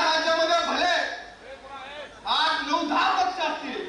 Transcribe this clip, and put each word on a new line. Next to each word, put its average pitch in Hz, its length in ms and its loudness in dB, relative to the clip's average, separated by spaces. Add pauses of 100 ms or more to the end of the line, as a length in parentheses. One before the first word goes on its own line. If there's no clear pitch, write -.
राज्यामध्ये 330 600 2
भले 339 280 2 (1300)
आठ, 294 420 2
नऊ, 320 200 2
दहा 370 220 4 (120)
पक्ष 370 240 0
असतील 311 420 -4